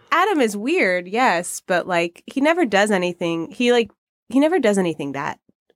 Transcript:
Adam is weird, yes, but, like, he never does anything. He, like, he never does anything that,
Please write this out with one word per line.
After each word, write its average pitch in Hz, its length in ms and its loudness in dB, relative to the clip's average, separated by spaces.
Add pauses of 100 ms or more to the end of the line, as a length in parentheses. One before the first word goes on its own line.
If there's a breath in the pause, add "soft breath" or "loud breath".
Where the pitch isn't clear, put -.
(120)
Adam 339 300 2
is 208 160 0
weird, 202 500 0
yes, 190 580 -2
but, 180 220 -2
like, 175 380 -2
he - 160 -6
never 330 240 2
does 202 260 2
anything. 175 600 -2
He, 240 200 0
like, 233 200 2 (380)
he 254 100 0
never 311 200 2
does 208 200 2
anything 160 320 -2
that, 139 280 -8 (360)